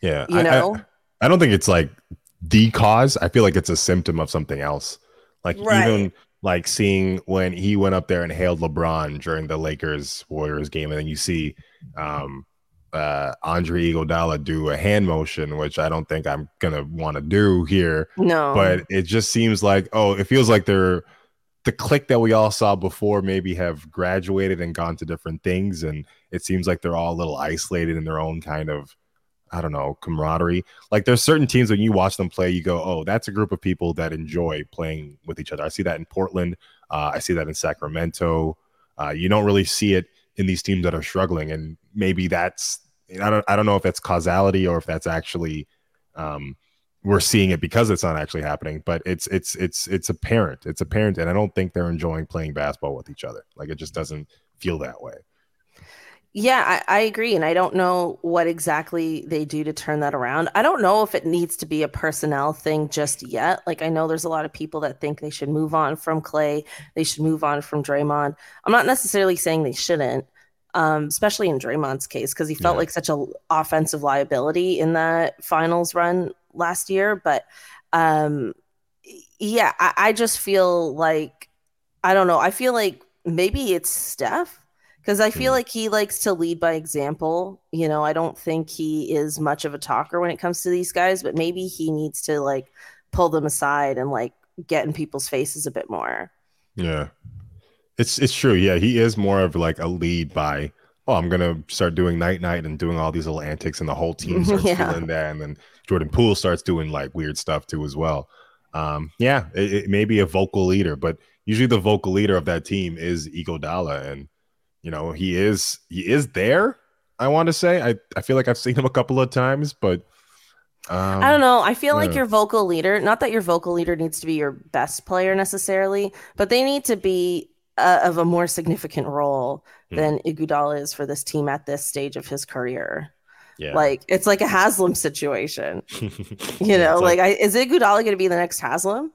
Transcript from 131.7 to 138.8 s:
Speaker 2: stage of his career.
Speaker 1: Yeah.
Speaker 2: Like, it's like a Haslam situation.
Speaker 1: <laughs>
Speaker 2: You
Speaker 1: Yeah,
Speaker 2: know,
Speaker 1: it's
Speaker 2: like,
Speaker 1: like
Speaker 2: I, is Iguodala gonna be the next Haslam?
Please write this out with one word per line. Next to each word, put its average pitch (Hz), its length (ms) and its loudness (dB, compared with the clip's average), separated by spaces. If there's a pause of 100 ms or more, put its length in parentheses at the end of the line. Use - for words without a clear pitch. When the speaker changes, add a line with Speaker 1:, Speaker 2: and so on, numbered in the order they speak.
Speaker 2:
stage 139 300 -6
of 135 120 -12
his 139 180 -8
career. 127 680 -8 (440)
Speaker 1:
Yeah. 151 180 -6
Speaker 2:
Like, 143 320 2
it's 190 180 2
like 202 160 4
a 214 60 0
Haslam 190 480 4
situation. 135 960 -4
Speaker 1:
<laughs> - 100 -10
Speaker 2:
You 107 80 -6 (500)
Speaker 1:
Yeah, 202 180 4
Speaker 2:
know, 165 160 6
Speaker 1:
it's 170 80 4
Speaker 2:
like, 175 180 6
Speaker 1:
like - 0 -
Speaker 2:
I, 185 80 6 (140)
is 208 140 4
Iguodala 240 480 4
gonna 208 140 0
be 185 100 2
the 180 80 2
next 175 240 -2
Haslam? 190 560 -4